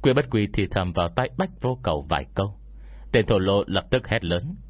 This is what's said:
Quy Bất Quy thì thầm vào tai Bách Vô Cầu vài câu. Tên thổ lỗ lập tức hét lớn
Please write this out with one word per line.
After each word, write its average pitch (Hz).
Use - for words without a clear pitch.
Quy 131
Bất 135
Quy 104
thì 98
thầm 90
vào 87
tai 127
Bách 190
Vô 127
Cầu 76
vài 71
câu. 98
Tên 113
thổ 104
lỗ 98
lập 95
tức 127
hét 110
lớn 92